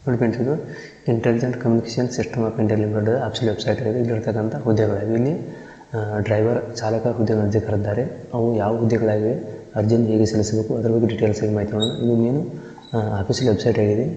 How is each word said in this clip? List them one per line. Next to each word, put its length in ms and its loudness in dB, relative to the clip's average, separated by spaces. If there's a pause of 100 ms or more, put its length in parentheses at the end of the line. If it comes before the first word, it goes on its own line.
ನೋಡಿ 100 2
ಫ್ರೆಂಡ್ಸ್, 240 0
ಇದು 140 0 (520)
ಇಂಟೆಲಿಜೆಂಟ್ 500 2
ಕಮ್ಯುನಿಕೇಷನ್ 520 0
ಸಿಸ್ಟಮ್ 360 -2
ಆಫ್ 140 -4
ಇಂಡಿಯಾ 200 2
ಲಿಮಿಟೆಡ್ 300 0
ಅಫಿಷಿಯಲ್ 460 0
ವೆಬ್ಸೈಟ್ 260 -2
ಆಗಿದೆ. 180 0
ಇಲ್ಲಿರ್ತಕ್ಕಂಥ 560 0
ಹುದ್ದೆಗಳಾಗಿವೆ. 580 0
ಇಲ್ಲಿ, 340 0 (460)
ಆ, 260 -4
ಡ್ರೈವರ್, 560 0
ಚಾಲಕ 320 -2
ಹುದ್ದೆಗಳನ್ನು 360 2
ಅರ್ಜಿ 160 2
ಕರೆದಿದ್ದಾರೆ. 760 -4
ಅವು 220 0
ಯಾವ 220 0
ಹುದ್ದೆಗಳಾಗಿವೆ, 560 2 (420)
ಅರ್ಜಿಯನ್ನು 320 4
ಹೇಗೆ 180 4
ಸಲ್ಲಿಸಬೇಕು, 520 0
ಅದರ 120 0
ಬಗ್ಗೆ 180 4
ಡೀಟೇಲ್ಸ್ 360 0
ಆಗಿ 100 0
ಮಾಹಿತಿ 200 -2
ನೋಡೋಣ. 160 0
ಇದು 260 0
ಮೇನ್, 360 0 (420)
ಆ, 260 -2
ಅಫಿಷಿಯಲ್ 300 0
ವೆಬ್ಸೈಟ್ 300 2
ಆಗಿದೆ. 240 2 (140)